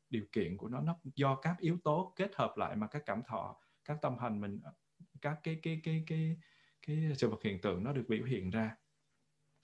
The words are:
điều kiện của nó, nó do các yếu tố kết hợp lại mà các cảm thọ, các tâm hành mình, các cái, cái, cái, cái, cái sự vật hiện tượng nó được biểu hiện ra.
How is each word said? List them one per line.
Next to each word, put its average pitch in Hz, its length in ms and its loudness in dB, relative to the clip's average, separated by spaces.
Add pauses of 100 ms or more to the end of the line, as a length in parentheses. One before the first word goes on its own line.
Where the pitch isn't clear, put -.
điều 107 220 0
kiện 95 260 2
của 110 120 -6
nó, 127 120 -2
nó 165 140 2 (200)
do 139 200 4
các 165 240 0
yếu 170 240 2
tố 160 320 2
kết 196 200 0
hợp 117 220 2
lại 95 180 0
mà 107 120 0
các 147 180 -6
cảm 104 180 0
thọ, 98 320 -6 (300)
các 151 160 -4
tâm 131 160 0
hành 113 240 -2
mình, 101 200 -4 (600)
các 156 220 -2
cái, 160 200 -2
cái, 160 200 -2
cái, 160 240 0
cái, 160 300 0 (500)
cái 156 280 2
sự 120 140 4
vật - 140 -2
hiện 98 180 0
tượng 92 220 2
nó 135 100 0
được 127 160 0
biểu 110 140 2
hiện 107 260 0
ra. 110 260 0 (880)